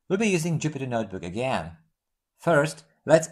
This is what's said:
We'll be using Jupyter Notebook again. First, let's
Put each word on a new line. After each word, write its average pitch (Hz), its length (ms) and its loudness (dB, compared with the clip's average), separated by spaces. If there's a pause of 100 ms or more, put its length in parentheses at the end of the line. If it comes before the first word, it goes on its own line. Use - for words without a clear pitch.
We'll 190 100 0
be 220 120 2
using 170 280 0
Jupyter 143 300 -6
Notebook 110 340 -4
again. 90 500 -4 (680)
First, 170 460 0 (200)
let's 160 280 4